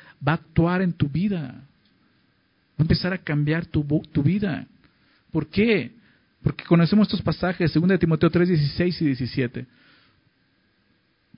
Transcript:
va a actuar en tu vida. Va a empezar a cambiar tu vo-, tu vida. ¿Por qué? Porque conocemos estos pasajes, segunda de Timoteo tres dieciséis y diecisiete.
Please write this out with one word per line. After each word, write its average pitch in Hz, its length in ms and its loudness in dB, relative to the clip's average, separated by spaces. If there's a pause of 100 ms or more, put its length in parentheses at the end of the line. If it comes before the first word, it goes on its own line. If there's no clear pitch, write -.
(260)
va 151 80 2
a - 20 0
actuar 175 460 0
en 175 120 0
tu 147 160 -2
vida. 180 320 -2
Va - 1400 -18
a - 20 0
empezar 180 300 0
a 185 60 -4
cambiar 151 480 -2
tu 151 180 -2
vo-, 147 280 -2
tu 139 120 -2
vida. 180 420 -2 (640)
¿Por 151 160 -4
qué? 196 440 0 (500)
Porque - 220 -4
conocemos 175 440 4
estos 190 140 -6
pasajes, 170 500 -2
segunda 175 220 2
de 180 60 2
Timoteo 165 300 2
tres 175 180 2
dieciséis 170 540 0
y 165 40 0
diecisiete. 123 600 -4 (1700)